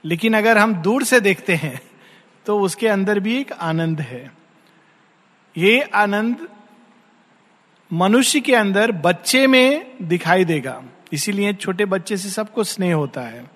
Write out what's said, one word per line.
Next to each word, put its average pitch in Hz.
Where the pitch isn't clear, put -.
लेकिन 175
अगर 214
हम 214
दूर 196
से 247
देखते 190
हैं 135
तो 208
उसके 196
अंदर 202
भी 226
एक 269
आनंद 160
है। 127
ये 208
आनंद 208
मनुष्य 220
के 247
अंदर 214
बच्चे 180
में 262
दिखाई 175
देगा, 131
इसीलिए 202
छोटे 196
बच्चे 196
से 190
सबको 214
स्नेह 180
होता 143
है। 120